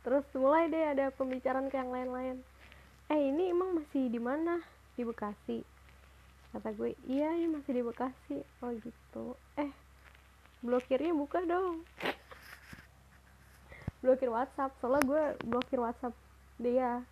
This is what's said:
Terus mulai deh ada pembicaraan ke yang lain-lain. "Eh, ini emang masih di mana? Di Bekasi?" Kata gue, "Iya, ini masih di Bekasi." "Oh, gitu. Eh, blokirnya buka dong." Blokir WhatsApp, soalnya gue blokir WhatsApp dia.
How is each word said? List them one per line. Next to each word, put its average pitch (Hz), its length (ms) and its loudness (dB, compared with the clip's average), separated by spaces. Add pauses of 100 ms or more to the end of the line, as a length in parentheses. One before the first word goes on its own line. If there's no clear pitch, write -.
Terus 269 320 2
mulai 294 400 4
deh 311 240 2
ada 269 160 2
pembicaraan 262 560 -2
ke 269 80 -4
yang 254 160 -2
lain-lain. 254 480 -6 (720)
"Eh, 294 160 4
ini 349 240 2
emang 359 240 2
masih 285 320 0
di 233 80 -2
mana? 320 480 -2 (320)
Di 240 80 -2
Bekasi?" 226 560 -6 (960)
Kata 214 160 -6
gue, 226 320 -4
"Iya, 302 320 0
ini 330 240 0
masih 277 160 -2
di 247 80 0
Bekasi." 262 560 -6 (240)
"Oh, 240 80 -4
gitu. 233 640 -10 (240)
Eh, 294 80 0 (960)
blokirnya 262 480 2
buka 311 320 0
dong." 349 400 0 (2250)
Blokir 254 320 4
WhatsApp, 269 480 -2
soalnya 277 240 6
gue 294 200 4 (200)
blokir 247 320 0
WhatsApp 240 400 -4 (400)
dia. 247 560 0